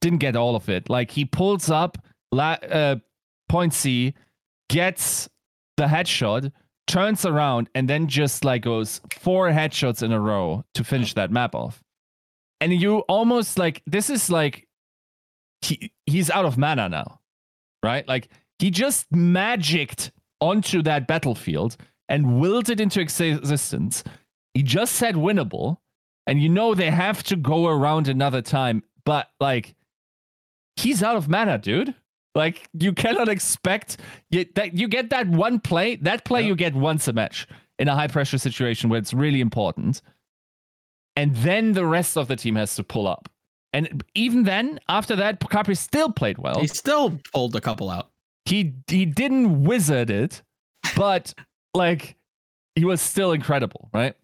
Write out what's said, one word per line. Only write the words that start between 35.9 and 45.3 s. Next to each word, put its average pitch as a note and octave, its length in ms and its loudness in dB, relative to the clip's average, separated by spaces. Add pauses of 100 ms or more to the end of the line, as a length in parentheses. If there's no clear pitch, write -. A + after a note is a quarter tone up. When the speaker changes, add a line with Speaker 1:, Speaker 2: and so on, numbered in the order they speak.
Speaker 1:
That F#3+ 280 -2
play B3 160 0
Speaker 2:
Yeah. A3 80 0
Speaker 1:
you F#3+ 60 2
get E3 200 -2
once D3 320 0
a A#2+ 60 -2
match - 340 -4 (320)
in C3+ 80 0
a C#3 80 2
high D3+ 120 0
pressure C#3 300 0
situation A#2 520 -2
where A2+ 100 2
it's G#2 140 -6
really C#3 280 2
important. A2 600 -2 (1120)
And C#3+ 220 0
then G3+ 360 2
the F#3 120 2
rest E3 320 0
of C#3 100 -2
the C3 80 -2
team A2+ 200 -2
has G#2+ 200 -2
to G#2 80 -6
pull G#2 240 -4
up. - 220 -6 (440)
And D3+ 300 -4 (120)
even A#3 280 2
then, A3 440 0
after G3+ 300 -2
that, G3+ 220 -2 (100)